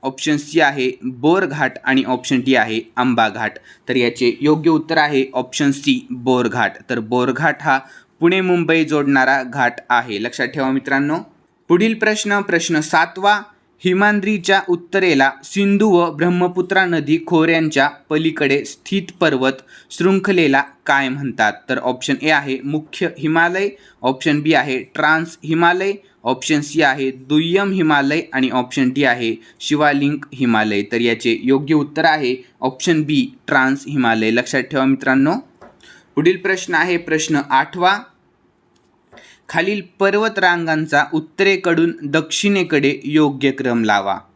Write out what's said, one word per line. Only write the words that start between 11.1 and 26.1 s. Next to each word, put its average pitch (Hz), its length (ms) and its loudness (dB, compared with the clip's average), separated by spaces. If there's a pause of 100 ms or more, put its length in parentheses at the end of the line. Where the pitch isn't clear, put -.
पुढील 214 260 2
प्रश्न, 208 460 -2
प्रश्न 170 400 -2
सातवा, 185 600 0 (440)
हिमाद्रीच्या 196 840 2
उत्तरेला 175 640 2 (140)
सिंधू 202 460 2
व 175 200 4
ब्रह्मपुत्रा 180 760 0
नदी 160 420 0
खोऱ्यांच्या 160 640 2 (220)
पलीकडे 151 540 0
स्थित - 560 -8
पर्वत 135 320 2 (380)
शृंखलेला 175 720 2 (240)
काय 139 220 0
म्हणतात? 127 440 -2 (160)
तर 127 100 -2
ऑप्शन 127 440 -2
ए 156 80 0
आहे 139 340 -2
मुख्य 151 440 -6 (100)
हिमालय, 170 500 0 (340)
ऑप्शन 143 380 0
बी 156 120 0
आहे 135 260 0
ट्रान्स 156 680 -2
हिमालय, 175 480 0 (320)